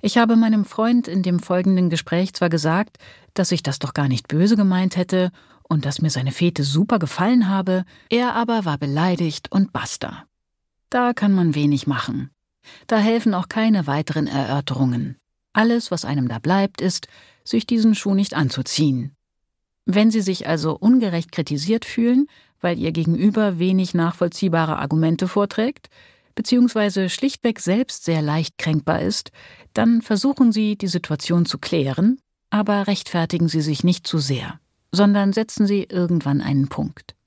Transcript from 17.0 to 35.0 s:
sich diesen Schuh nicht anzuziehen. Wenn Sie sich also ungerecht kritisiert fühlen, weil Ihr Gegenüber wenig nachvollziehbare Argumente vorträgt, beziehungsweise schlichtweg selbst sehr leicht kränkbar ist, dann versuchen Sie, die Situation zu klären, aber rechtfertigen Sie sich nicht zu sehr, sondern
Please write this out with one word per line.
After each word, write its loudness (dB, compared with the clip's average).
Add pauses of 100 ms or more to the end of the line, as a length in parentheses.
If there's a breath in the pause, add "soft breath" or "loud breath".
sich -2
diesen 4
Schuh -2
nicht 0
anzuziehen. -2 (680)
Wenn 4
Sie 0
sich -4
also -2
ungerecht 2
kritisiert -2
fühlen, 2 (320 soft breath)
weil -2
Ihr -2
Gegenüber 0
wenig 0
nachvollziehbare 0
Argumente 0
vorträgt, -2 (460 soft breath)
beziehungsweise 0
schlichtweg -4
selbst -2
sehr 0
leicht -2
kränkbar -2
ist, -4 (420 loud breath)
dann 2
versuchen 2
Sie, 0
die -4
Situation -2
zu -6
klären, 0 (300)
aber 0
rechtfertigen -2
Sie 0
sich -2
nicht 2
zu -2
sehr, -4 (320)
sondern 4